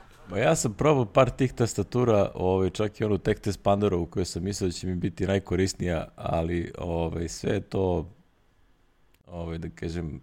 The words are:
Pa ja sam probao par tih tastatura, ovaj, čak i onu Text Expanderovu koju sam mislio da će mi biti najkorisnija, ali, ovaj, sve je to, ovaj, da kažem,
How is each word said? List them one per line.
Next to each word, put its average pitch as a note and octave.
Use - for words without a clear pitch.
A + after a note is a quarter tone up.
Pa F#2
ja D#3
sam A#2
probao D3
par B2+
tih B2+
tastatura, A2+
ovaj, F#2
čak G#2
i -
onu G#2
Text G#2+
Expanderovu G2+
koju F2+
sam F2
mislio G2
da F2
će -
mi F#2
biti F#2
najkorisnija, F2+
ali, E2
ovaj, E2
sve -
je G2
to, F2+
ovaj, E2+
da E2
kažem, E2